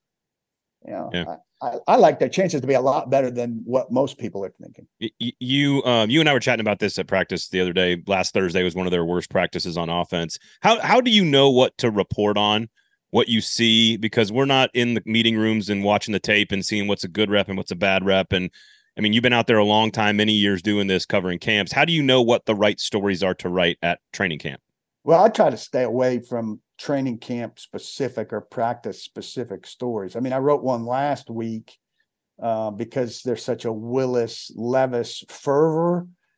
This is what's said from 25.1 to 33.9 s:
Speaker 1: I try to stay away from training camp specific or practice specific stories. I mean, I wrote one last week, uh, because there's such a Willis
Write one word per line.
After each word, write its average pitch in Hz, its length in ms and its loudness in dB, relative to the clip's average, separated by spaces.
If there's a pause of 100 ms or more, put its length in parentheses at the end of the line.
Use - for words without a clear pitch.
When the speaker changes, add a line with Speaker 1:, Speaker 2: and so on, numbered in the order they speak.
Speaker 1:
I 226 60 6
try 196 200 2
to 117 80 -2
stay - 260 -4
away 123 360 0
from 113 400 -8 (180)
training 135 420 -4
camp 120 400 -10
specific - 760 -8
or 104 80 -6
practice 120 600 -6
specific 101 640 -12
stories. 110 500 -8
I 117 40 -8
mean, 127 140 -4
I 131 60 -2
wrote 139 240 0
one 120 220 -2
last 131 440 -4
week, 113 480 -10 (640)
uh, 110 300 -4
because 117 500 -6
there's 120 220 -4
such 117 200 -6
a 117 80 -4
Willis 120 840 -4